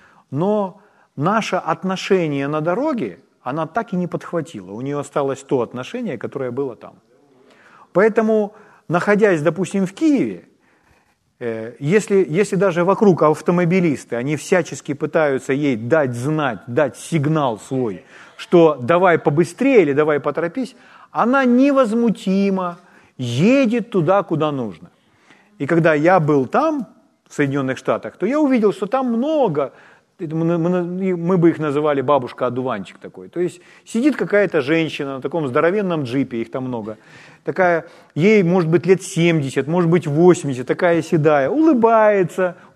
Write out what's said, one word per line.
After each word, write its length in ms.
Но 500
наше 400
отношение 920
на 140
дороге 580
она 240
так 280
и 20
не 120
подхватила. 640
У 100
неё 180
осталось 440
то 180
отношение, 560
которое 340
было 240
там. 200
Поэтому, 600
находясь, 520
допустим, 440
в 80
Киеве, 540
э, 400
если, 500
если 280
даже 260
вокруг 400
автомобилисты, 920
они 200
всячески 580
пытаются 600
ей 220
дать 380
знать, 540
дать 300
сигнал 600
свой, 460
что 420
«давай 380
побыстрее» 640
или 120
«давай 260
поторопись», 560
она 340
невозмутимо 1300
едет 720
туда, 340
куда 280
нужно. 380
И 80
когда 280
я 260
был 260
там, 400
в 60
Соединённых 440
Штатах, 400
то 80
я 140
увидел, 340
что 120
там 220
много, 640
это 160
мы, 220
мы, 580
мы 220
бы 120
их 100
называли 420
бабушка-одуванчик 1000
такой. 300
То 100
есть 220
сидит 300
какая-то 460
женщина 540
на 60
таком 260
здоровенном 560
джипе, 380
их 100
там 140
много. 320
Такая, 440
ей, 280
может 260
быть, 160
лет 160
семьдесят, 680
может 220
быть, 180
восемьдесят, 600
такая 340
седая, 480
улыбается, 1080